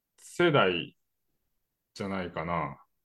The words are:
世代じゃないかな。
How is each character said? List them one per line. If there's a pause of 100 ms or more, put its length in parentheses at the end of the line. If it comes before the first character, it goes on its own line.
(180)
世
代 (960)
じ
ゃ
な
い
か
な。 (280)